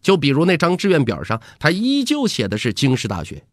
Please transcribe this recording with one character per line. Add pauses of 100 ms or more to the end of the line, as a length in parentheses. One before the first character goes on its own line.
就
比
如
那
张
志
愿
表
上， (160)
他
依
旧
写
的
是
京
师
大
学。